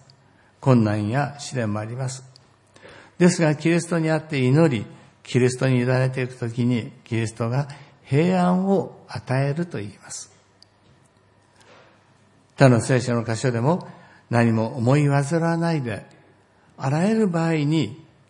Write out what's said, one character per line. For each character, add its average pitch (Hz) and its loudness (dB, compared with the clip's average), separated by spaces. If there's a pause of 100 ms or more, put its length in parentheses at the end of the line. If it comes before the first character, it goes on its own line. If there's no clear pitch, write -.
(600)
困 123 4
難 107 0
や 139 -4
試 - -12
練 113 -4
も 104 -6
あ 107 -8
り 113 -12
ま 131 -8
す。 - -14 (920)
で 175 6
す 175 0
が、 151 2
キ 147 -2
リ 170 2
ス 170 -4
ト 175 -2
に 160 0
あ 156 2
っ 156 -8
て 147 -4
祈 135 4
り、 101 -6 (380)
キ - 0
リ 123 4
ス 127 -4
ト 135 0
に 127 2
委 120 0
ね 131 0
て 131 -4
い 123 -4
く - -16
と 120 -6
き 120 -2
に、 123 -2 (140)
キ 117 -6
リ 113 -2
ス 101 -8
ト 117 -4
が 135 -4 (340)
平 180 2
安 185 0
を - -2
与 135 -2
え 139 -2
る 170 -4
と 147 -10
言 101 -8
い 101 -16 (100)
ま - -20
す。 - -16 (2250)
他 139 8
の 120 6
聖 127 0
書 120 -4
の 117 -2
箇 110 -6
所 131 -2
で 117 -2
も、 165 -2 (420)
「何 117 4
も 110 -2
思 127 2
い 147 2
煩 139 0
わ 165 0
な 170 -2
い 151 -2
で、 107 -8 (720)
あ 135 -4
ら 160 0
ゆ 220 0
る 220 2
場 165 -2
合 165 0
に 151 -2 (260)